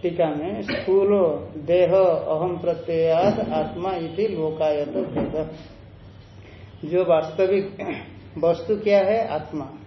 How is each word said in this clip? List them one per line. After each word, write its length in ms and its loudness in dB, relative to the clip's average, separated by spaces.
टीका 320 0
में, 280 -6
"स्थूलो 920 2
देह 480 4
अहम 540 0
प्रत्ययात 880 2
आत्मा 460 -2
इति 340 -4
लोकायत 600 -2
भेद।" 640 -4
जो 120 2
वास्तविक 720 2
वस्तु 380 0
क्या 220 4
है? 300 2
आत्मा। 420 -6